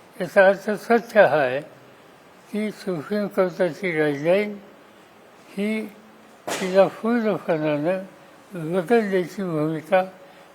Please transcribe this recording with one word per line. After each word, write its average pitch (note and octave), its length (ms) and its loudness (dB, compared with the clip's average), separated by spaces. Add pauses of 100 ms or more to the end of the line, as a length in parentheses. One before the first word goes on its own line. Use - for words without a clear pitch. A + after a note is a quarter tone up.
(220)
याचा F#3+ 260 4
अर्थ G3 240 0
सत्य G#3+ 540 4
हा C#3 120 2
आहे C3+ 240 0 (920)
की G#3 200 -4
सुप्रीम G3 560 -6
कोर्टाची F3+ 640 -2
गाईडलाईन D#3+ 680 0 (920)
ही G#3+ 360 -4 (640)
तिला F#3 400 2
पूर्णपणानं F3+ 1160 -2 (500)
बदलण्याची F#3 880 -2
भूमिका D#3+ 640 -2 (500)